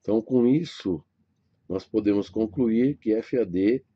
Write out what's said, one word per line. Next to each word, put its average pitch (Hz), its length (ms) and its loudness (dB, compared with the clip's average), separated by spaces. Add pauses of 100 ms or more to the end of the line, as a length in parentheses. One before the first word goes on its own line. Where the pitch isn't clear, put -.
Então, 110 200 0
com 123 260 2
isso, 127 560 -2 (680)
nós 92 160 -6
podemos 101 440 0
concluir 117 680 0
que 107 160 -2
F 117 240 -2
A 117 60 2
D 98 420 0 (100)